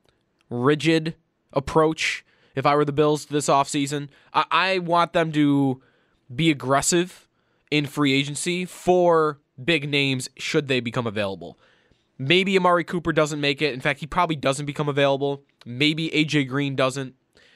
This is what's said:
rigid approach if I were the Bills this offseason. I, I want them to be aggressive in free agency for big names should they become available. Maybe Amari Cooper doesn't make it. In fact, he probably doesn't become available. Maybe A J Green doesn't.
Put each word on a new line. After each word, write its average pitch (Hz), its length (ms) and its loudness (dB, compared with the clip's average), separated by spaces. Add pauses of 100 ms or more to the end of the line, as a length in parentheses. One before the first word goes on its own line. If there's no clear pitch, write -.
(500)
rigid 151 680 0 (360)
approach - 720 0 (320)
if 131 100 -2
I 147 120 4
were 147 80 2
the 143 80 -2
Bills 151 320 2
this 143 220 -4
offseason. 143 600 0 (260)
I, 151 160 2
I 185 300 0
want 170 320 0
them 165 220 0
to 139 480 2 (520)
be 156 160 2
aggressive 143 800 0 (440)
in 147 160 0
free 143 260 0
agency 147 500 -2
for 170 760 2 (220)
big 147 280 0
names 139 480 0
should 147 300 -2
they 131 120 0
become 117 280 -4
available. 98 500 -6 (600)
Maybe 185 380 2
Amari 180 280 2
Cooper 165 280 -4
doesn't 151 300 0
make 143 200 -2
it. 147 120 -2
In 131 80 -10
fact, 143 180 -2
he 151 80 -10
probably 170 280 0
doesn't 139 320 -2
become 147 200 -4
available. 139 560 0 (220)
Maybe 151 480 -2
A 156 100 2
J 147 200 0
Green 135 320 -4
doesn't. 131 400 -2 (400)